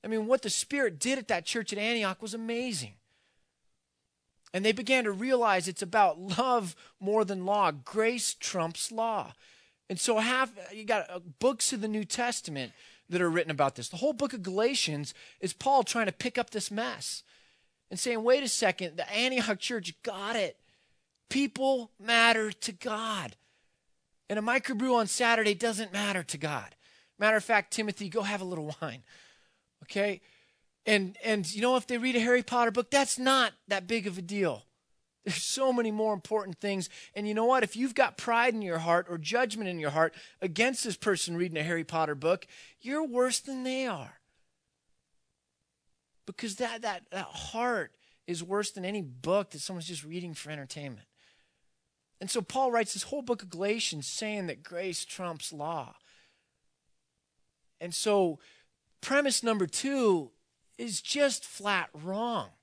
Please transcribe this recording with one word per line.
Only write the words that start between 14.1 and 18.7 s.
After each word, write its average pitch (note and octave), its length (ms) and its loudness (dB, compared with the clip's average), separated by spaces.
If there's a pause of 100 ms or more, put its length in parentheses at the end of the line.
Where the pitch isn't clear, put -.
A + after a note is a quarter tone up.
book C4+ 200 -2
of A3 100 -8
Galatians F#3 720 0 (260)
is F#3 120 -4
Paul C4+ 300 4
trying A3+ 240 0
to F#3 60 -2
pick - 260 -4
up A#3 120 -2
this G3+ 200 -6
mess A3+ 520 -6 (680)
and F#3 80 -8
saying, A#3 240 -2
"Wait B3+ 200 6
a B3+ 60 -2
second, F3+ 480 0